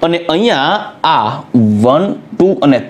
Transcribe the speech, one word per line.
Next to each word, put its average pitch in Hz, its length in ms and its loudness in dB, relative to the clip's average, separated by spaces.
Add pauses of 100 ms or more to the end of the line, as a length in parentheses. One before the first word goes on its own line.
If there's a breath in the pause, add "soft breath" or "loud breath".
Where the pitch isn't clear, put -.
અને 170 120 -2 (140)
અહીંયા 170 420 0 (440)
આ 110 100 0 (260)
વન, 123 600 2 (180)
ટુ 185 320 2
અને 135 140 4 (100)